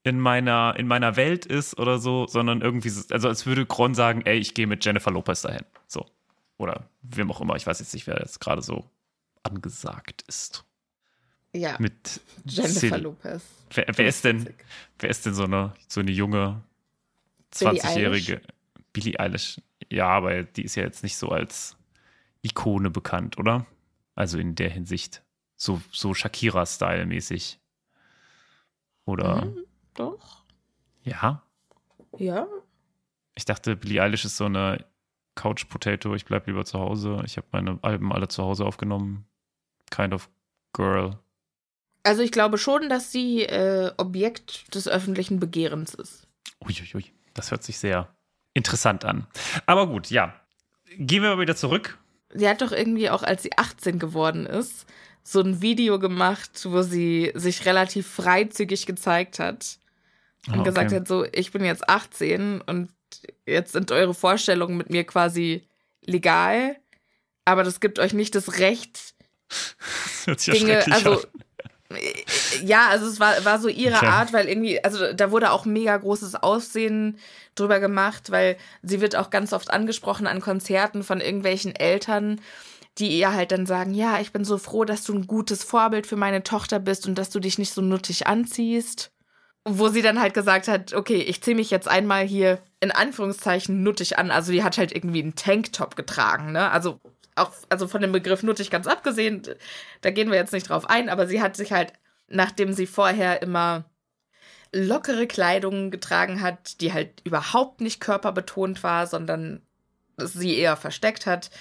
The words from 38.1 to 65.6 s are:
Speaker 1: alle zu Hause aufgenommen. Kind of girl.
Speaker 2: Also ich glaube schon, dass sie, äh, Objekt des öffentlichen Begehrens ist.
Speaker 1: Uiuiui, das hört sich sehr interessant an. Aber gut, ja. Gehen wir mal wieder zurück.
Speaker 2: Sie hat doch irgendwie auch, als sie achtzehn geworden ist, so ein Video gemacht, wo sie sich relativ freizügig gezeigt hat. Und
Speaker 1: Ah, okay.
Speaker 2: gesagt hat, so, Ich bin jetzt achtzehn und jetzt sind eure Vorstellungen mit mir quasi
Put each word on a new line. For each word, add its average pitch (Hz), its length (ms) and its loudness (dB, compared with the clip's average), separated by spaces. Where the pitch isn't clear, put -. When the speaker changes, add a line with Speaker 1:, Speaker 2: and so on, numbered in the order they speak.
Speaker 1:
alle 95 140 -2
zu - 160 -6
Hause 98 220 -2
aufgenommen. 101 600 -4
Kind 98 240 -2
of 92 160 -8
girl. 95 440 -2
Speaker 2:
Also 208 180 4
ich 233 100 0
glaube 214 260 2
schon, 285 320 0
dass 254 220 -2
sie, 247 320 0
äh, 190 540 0
Objekt 185 800 -6
des 196 120 -6
öffentlichen 185 520 -2
Begehrens 160 540 -4
ist. - 340 -18
Speaker 1:
Uiuiui, 98 520 -10
das - 180 -10
hört 113 120 -6
sich - 160 -12
sehr 90 360 -2
interessant 110 520 0
an. 104 200 -2
Aber 196 220 6
gut, 110 220 -6
ja. 95 300 0
Gehen 175 260 2
wir 208 120 4
mal 185 60 0
wieder 160 140 2
zurück. 156 420 -2
Speaker 2:
Sie 208 120 2
hat 208 140 2
doch 240 100 0
irgendwie 220 380 0
auch, - 140 0
als - 200 -2
sie - 140 -2
achtzehn 175 420 -2
geworden 160 460 -2
ist, - 400 -6
so - 180 2
ein 185 200 0
Video 226 380 2
gemacht, 185 520 0
wo 180 160 2
sie 170 540 2
sich 175 300 -2
relativ 185 420 2
freizügig 196 800 0
gezeigt 180 540 -2
hat. 180 400 -8
Und 117 60 -4
Speaker 1:
Ah, 190 60 0
okay. 190 60 0
Speaker 2:
gesagt 190 260 2
hat, 185 160 -2
so, 185 240 2
Ich - 200 -2
bin 196 120 -2
jetzt 180 240 0
achtzehn 190 760 0
und 175 280 -4
jetzt 165 260 -2
sind 180 200 -2
eure 180 220 4
Vorstellungen 180 640 2
mit 175 120 -6
mir 170 160 0
quasi 170 580 0